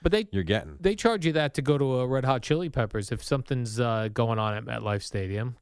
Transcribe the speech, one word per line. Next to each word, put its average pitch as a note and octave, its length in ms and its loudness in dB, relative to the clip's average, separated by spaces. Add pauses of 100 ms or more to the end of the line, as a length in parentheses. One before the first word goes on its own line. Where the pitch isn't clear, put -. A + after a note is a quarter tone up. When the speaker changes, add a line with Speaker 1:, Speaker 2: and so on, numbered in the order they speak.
Speaker 1:
But E3+ 100 2
they, G#3+ 180 4
Speaker 2:
you're G2 120 0
getting. D#2+ 380 0
Speaker 1:
they F#3+ 140 2
charge G#3+ 320 2
you D#3+ 60 2
that D3+ 220 2
to D3 80 -2
go C#3+ 140 2
to C3+ 240 2
a B2+ 60 0
Red C3 180 0
Hot C3 180 2
Chili D#3+ 280 0
Peppers G#2+ 420 -2
if A2 100 -6
something's, B2 560 -2
uh, A2+ 340 0
going A2+ 260 0
on G#2+ 160 0
at A2 100 -6
MetLife G#2+ 380 -4
Stadium. G#2 600 -4